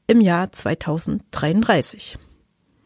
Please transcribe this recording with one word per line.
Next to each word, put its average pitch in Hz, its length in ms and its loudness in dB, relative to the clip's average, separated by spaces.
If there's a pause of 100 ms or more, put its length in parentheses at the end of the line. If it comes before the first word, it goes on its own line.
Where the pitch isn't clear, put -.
im 233 140 6
Jahr 185 320 2
zweitausenddreiunddreißig. - 1600 -2 (680)